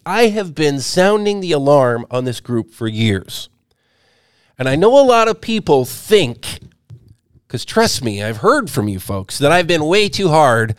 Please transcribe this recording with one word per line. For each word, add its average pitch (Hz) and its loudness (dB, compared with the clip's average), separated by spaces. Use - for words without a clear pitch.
I 214 2
have 208 -4
been 143 0
sounding 202 0
the 175 -4
alarm 135 2
on 127 -4
this 120 -6
group 113 -6
for - -10
years. 110 -4
And 127 -2
I 139 0
know 220 4
a 277 8
lot 240 4
of 214 -6
people 165 0
think, - -2
'cause - -8
trust 220 0
me, 104 -4
I've 110 -6
heard 214 0
from 104 -2
you 98 -6
folks, 98 -8
that 143 2
I've 175 2
been 160 0
way 196 2
too 190 -2
hard 120 2